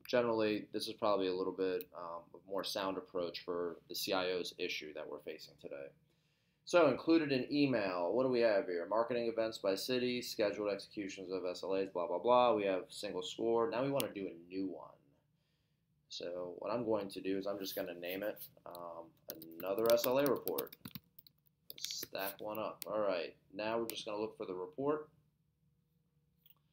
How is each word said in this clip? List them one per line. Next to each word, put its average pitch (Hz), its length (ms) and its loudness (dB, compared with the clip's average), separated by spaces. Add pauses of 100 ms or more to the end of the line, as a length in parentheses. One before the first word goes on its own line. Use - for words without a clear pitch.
generally 110 640 2
this 107 140 -4
is 110 80 -8
probably 101 320 2
a 92 80 2
little 92 180 -2
bit, 92 440 -2
um, 85 260 -10 (120)
a 87 160 -18
more 95 140 -2
sound 95 340 -2
approach 87 460 -4
for 87 320 -4 (120)
the 85 60 -10
C - 180 -2
I 92 200 0
O's 90 260 -4
issue 85 360 -4
that 76 140 -8
we're 73 120 -8
facing 78 400 -12
today. 69 280 -12 (760)
So 165 240 8
included 156 420 4
in 131 220 0
email, 101 600 4
what 123 120 4
do 131 40 2
we 123 120 4
have 104 260 6
here? 87 220 -2
Marketing 117 380 2
events 113 320 0
by 98 180 2
city, 123 440 0
scheduled 104 520 0
executions 98 580 -8
of 92 140 -2
S 90 180 -4
L 92 120 0
As, 98 140 2
blah, 87 180 -2
blah, 87 120 0
blah. 123 360 8
We 101 100 2
have 95 240 2
single 92 340 -6
score. 113 480 2
Now 117 120 0
we 139 80 0
wanna 127 220 0
do 98 160 -6
a 85 240 -14
new 95 140 -2
one. 82 240 -10 (1160)
So 87 500 -6
what 101 140 -4
I'm 123 120 0
going 104 260 2
to 92 100 -8
do 95 180 0
is 95 80 -2
I'm 101 120 -2
just 95 180 -4
gonna 92 180 -4
name 90 280 -4
it, 104 180 -4 (240)
um, 85 420 -12 (540)
another 101 320 4
S - 140 6
L 127 120 4
A 143 80 4
report. 85 480 0 (1000)
Stack - 640 -6
one 107 180 -6
up. 92 280 -6
All 104 140 -2
right, 92 340 -2 (200)
now 107 240 -2
we're 117 80 -2
just - 180 -8
gonna 104 160 -6
look 110 160 -4
for 107 100 -8
the 95 80 -6
report. 139 540 -4 (1600)